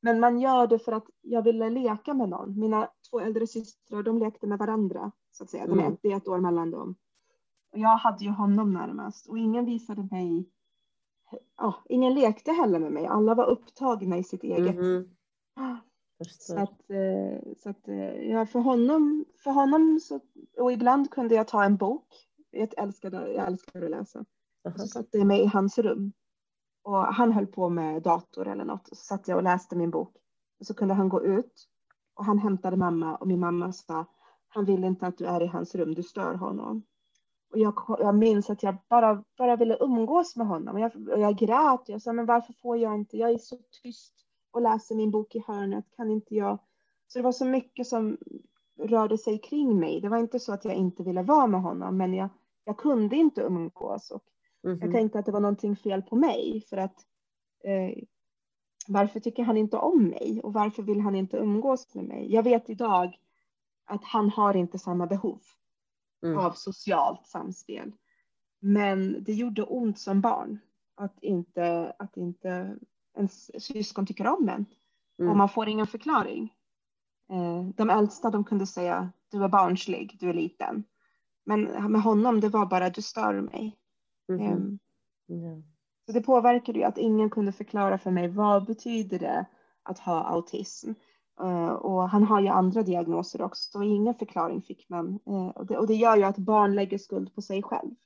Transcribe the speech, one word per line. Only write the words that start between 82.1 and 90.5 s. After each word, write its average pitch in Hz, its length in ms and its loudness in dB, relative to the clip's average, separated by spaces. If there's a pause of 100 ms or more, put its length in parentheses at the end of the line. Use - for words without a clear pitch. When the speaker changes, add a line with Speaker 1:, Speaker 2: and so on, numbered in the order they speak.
Speaker 1:
det 214 80 2
var 208 180 2
bara, 180 240 2
"Du 208 120 -10
stör 214 380 -2
mig." 214 360 -8 (520)
Speaker 2:
Mhm. 185 120 -2
Speaker 1:
Ehm, 202 380 -2 (480)
Speaker 2:
Ja. 170 360 -12 (440)
Speaker 1:
så 226 60 -10
det 233 80 2
påverkade 240 580 4
ju - 60 0
att - 140 -2
ingen 214 320 4
kunde 202 220 -2
förklara 196 460 -2
för 190 120 -4
mig, 175 180 0
vad 202 380 2
betyder 220 520 -4
det - 280 -4 (360)
att 185 160 -12
ha 165 260 -2
autism? - 680 -6 (500)